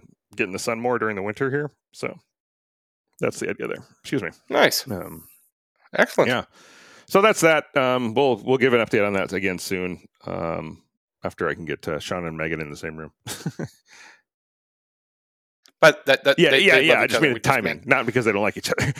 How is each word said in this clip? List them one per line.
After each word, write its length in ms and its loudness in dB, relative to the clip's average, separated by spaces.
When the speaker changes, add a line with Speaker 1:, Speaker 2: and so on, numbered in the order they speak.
Speaker 1:
get 80 0
in 80 -6
the 60 -6
sun 200 -6
more 180 -2
during 200 -4
the 40 -6
winter 300 -4
here. 180 -4
So 260 -10
that's 220 -4
the 80 -6
idea 180 -8
there. 160 -10
Excuse 240 -6
me. 60 -6
Speaker 2:
Nice. 400 0
Speaker 1:
Um, 380 -10
Speaker 2:
Excellent. 360 2
Speaker 1:
yeah. 160 -2
So 140 2
that's 200 4
that. 240 4
Um, 380 0
we'll, 240 2
we'll 200 0
give 160 2
an 60 2
update 260 0
on 80 0
that 200 -2
again 260 -2
soon, 480 -8
um, 560 -8
after 240 -4
I 60 -4
can 100 -14
get, 240 -8
uh, 100 -4
Sean 260 -8
and 120 -8
Megan 240 -6
in 80 -12
the 80 -14
same 180 -12
room. 160 -14
<laughs> 400 -10
Speaker 2:
But 260 6
that, 180 2
that 160 4
Speaker 1:
Yeah, 120 6
Speaker 2:
they, 100 6
Speaker 1:
yeah, 140 6
Speaker 2:
they 100 6
Speaker 1:
yeah. 80 6
Speaker 2:
love 80 4
Speaker 1:
I 40 2
Speaker 2:
each 60 0
Speaker 1:
just 60 2
Speaker 2:
other. 100 0
Speaker 1:
mean 60 2
Speaker 2:
We 60 -8
Speaker 1:
the 40 -14
Speaker 2:
just 120 4
Speaker 1:
timing, 200 -2
Speaker 2:
meant 120 -16
Speaker 1:
not 180 2
because 180 0
they 80 2
don't 100 2
like 140 0
each 160 -6
other. 280 -2